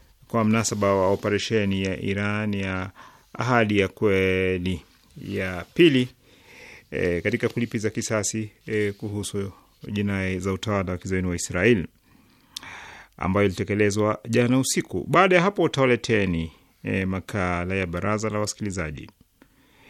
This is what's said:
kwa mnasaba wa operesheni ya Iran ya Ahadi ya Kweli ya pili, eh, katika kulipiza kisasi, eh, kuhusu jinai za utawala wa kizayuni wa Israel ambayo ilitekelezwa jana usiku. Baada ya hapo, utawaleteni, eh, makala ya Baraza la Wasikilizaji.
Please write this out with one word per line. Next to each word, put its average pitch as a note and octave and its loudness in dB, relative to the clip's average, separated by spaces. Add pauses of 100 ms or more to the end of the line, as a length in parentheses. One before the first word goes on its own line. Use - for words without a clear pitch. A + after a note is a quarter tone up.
(280)
kwa A2+ 2
mnasaba G#2 2
wa F#2+ 4
operesheni G2+ 0
ya F#2+ -4
Iran G#2 -2
ya F#2+ -4 (440)
Ahadi A2+ 2
ya F#2+ 4
Kweli F#2 0 (460)
ya F#2 -6 (100)
pili, C3+ 6 (800)
eh, F2 -2
katika A2+ -2
kulipiza A2 -4
kisasi, A2 -4 (160)
eh, G#2 -2
kuhusu G2+ -6 (400)
jinai G2 -2
za F#2+ -2
utawala F#2+ -2
wa F2 -6
kizayuni F#2 -2
wa F2 -2
Israel F2+ 2 (1300)
ambayo G2 2
ilitekelezwa G#2 0
jana A#2+ 4
usiku. - -2
Baada F3+ 6
ya F3 6
hapo, G3 2
utawaleteni, G#2+ 2 (320)
eh, G2 -2
makala F2+ -4
ya F#2+ 0
Baraza G2 -2
la G#2 -4
Wasikilizaji. F2+ -6 (800)